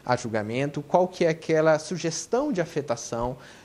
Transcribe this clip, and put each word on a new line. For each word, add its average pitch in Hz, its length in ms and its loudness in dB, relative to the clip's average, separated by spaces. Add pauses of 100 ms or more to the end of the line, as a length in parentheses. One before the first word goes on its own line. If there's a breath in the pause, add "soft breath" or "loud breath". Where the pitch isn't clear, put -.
a 123 120 2
julgamento, 120 680 -2
qual 180 260 4
que 180 160 0
é 165 60 6
aquela 160 480 2
sugestão 180 720 -2
de 175 80 -2
afetação, 127 760 -4 (260 loud breath)